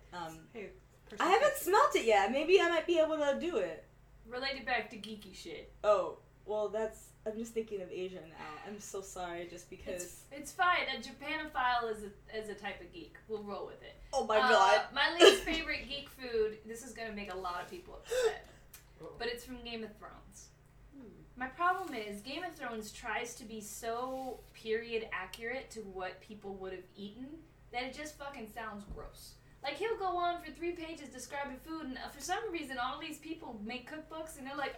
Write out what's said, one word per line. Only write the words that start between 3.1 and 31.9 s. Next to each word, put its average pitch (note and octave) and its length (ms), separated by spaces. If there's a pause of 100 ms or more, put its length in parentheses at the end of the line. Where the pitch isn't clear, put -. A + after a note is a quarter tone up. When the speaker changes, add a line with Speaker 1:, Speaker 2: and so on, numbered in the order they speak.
Speaker 1:
to C#4+ 240
do E4 160
it. E3 260 (460)
Speaker 3:
Relate C4 260
it A3+ 120
back A#3 240
to A3+ 60
geeky G3 380
shit. - 380 (100)
Speaker 1:
Oh, G3+ 360 (260)
well, G#3+ 240
that's, A3 360 (200)
I'm G#3+ 100
just A3+ 200
thinking G#3+ 260
of F3+ 100
Asia F#3 280 (100)
now. D#3 160 (220)
I'm G3+ 120
so G3 220
sorry, F3 480
just - 200
because F3+ 340
Speaker 3:
It's, - 180 (100)
it's C#4+ 200
fine. D4+ 320 (120)
A A#3 60
Japanophile B3 880
is G#3 120
a, - 340
is G#3 120
a G3 40
type F#3+ 280
of F3 120
geek. - 220 (120)
We'll G#3+ 140
roll G3+ 240
with - 160
it. - 140 (180)
Speaker 1:
Oh B3 120
my A3 120
Speaker 3:
Uh, A3 120
Speaker 1:
God. G#3 320 (120)
Speaker 3:
my D#4 260
least F#4 220
favorite D#4 480
geek C#4 200
food, A3 580
this A3+ 180
is A3+ 80
gonna A3+ 200
make G3 200
a F#3 40
lot F3+ 260
of - 60
people - 340
upset, A#4+ 420 (560)
Speaker 2:
Uh-oh. - 160
Speaker 3:
but A#3 100
it's A#3+ 160
from B3 200
Game A#3 200
of G#3 140
Thrones. - 520 (460)
Speaker 2:
Hmm. B3+ 120 (280)
Speaker 3:
My B3+ 120
problem F4 480
is, G3+ 260
Game D4+ 220
of E4+ 120
Thrones A3+ 360
tries A#3 440
to B3 80
be A3 160
so B3+ 800 (140)
period A3 580
accurate A#3 600
to A3+ 100
what F#3 400
people G3+ 340
would F#3+ 180
have F3+ 120 (100)
eaten G#3+ 320 (440)
that B3 120
it C4 100
just D4+ 240
fucking C4 360
sounds G#3+ 320 (100)
gross. - 380 (280)
Like, D4 160
he'll G#4+ 200
go F#4 180
on F4 280
for D#4 80
three E4+ 220
pages D#4+ 360
describing C4 480
food, D#4+ 300
and, B3+ 100